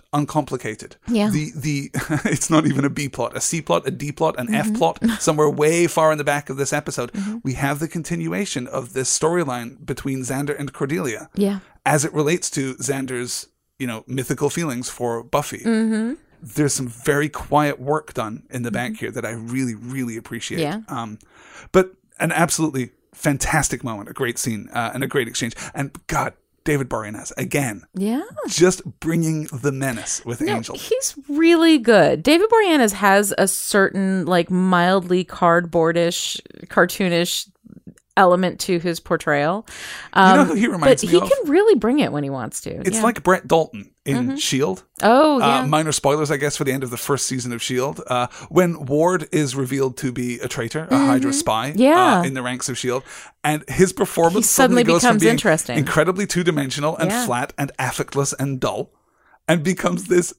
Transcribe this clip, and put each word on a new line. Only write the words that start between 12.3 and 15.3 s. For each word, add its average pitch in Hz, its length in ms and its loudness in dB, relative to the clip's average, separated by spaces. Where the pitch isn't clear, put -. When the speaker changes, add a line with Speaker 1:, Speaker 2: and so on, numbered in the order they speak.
Speaker 1:
to 135 260 -4
Xander's, 127 720 -6
you 131 80 -6
know, 110 200 -8
mythical 135 420 -2
feelings 131 400 -4
for 117 340 -4
Buffy. 143 360 -4